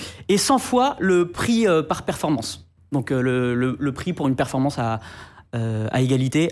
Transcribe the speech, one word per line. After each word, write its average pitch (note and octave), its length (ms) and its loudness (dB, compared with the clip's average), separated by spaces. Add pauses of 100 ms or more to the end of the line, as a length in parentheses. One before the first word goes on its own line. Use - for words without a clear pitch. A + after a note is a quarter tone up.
(300)
et G3 80 4
cent C4+ 220 2
fois B3+ 400 2
le F3 320 2
prix, A3+ 360 2
euh, D#3+ 140 4
par E3 220 -4
performance. - 640 -4 (220)
Donc, C#3 200 -2
euh, C3 100 2
le, B2 340 0
le, B2+ 240 0
le C#3+ 120 -2
prix E3 220 -6
pour D3 140 -2
une C3 80 2
performance C3+ 420 0
à, A2+ 220 -2 (560)
euh, A2+ 360 -2
à B2+ 100 2
égalité C3 500 2